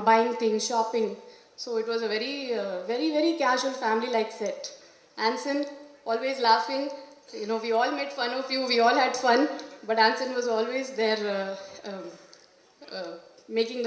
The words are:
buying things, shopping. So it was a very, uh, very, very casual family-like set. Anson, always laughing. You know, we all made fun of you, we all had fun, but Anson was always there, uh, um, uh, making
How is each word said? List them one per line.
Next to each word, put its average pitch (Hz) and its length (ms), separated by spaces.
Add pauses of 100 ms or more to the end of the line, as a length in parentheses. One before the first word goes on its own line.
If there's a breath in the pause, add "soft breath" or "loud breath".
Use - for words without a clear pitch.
buying 226 240 (100)
things, 214 260
shopping. 226 380 (560 loud breath)
So 233 180
it 220 120
was 226 80
a 220 140
very, 262 200 (260)
uh, 196 160 (140)
very, 277 260
very 320 160 (100)
casual 262 300 (120)
family-like 226 460 (100)
set. 202 200 (560 loud breath)
Anson, 254 420 (520)
always 262 280
laughing. 240 440 (580)
You 208 80
know, 226 160
we 233 140
all 262 120
made 285 200
fun 247 280
of 262 140
you, 262 80 (120)
we 233 60
all 240 240
had 254 120 (100)
fun, 240 160 (460)
but 220 100 (100)
Anson 254 320
was 240 80
always 240 400 (140)
there, 214 200 (160)
uh, 196 520
um, 190 160 (920)
uh, 175 160 (460)
making 240 280